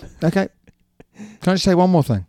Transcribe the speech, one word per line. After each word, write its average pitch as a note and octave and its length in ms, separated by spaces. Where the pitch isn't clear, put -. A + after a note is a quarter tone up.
Okay. F3+ 240
Can - 340
I F#3+ 40
just F3+ 100
say F#3+ 100
one F3+ 160
more E3+ 140
thing? G2+ 240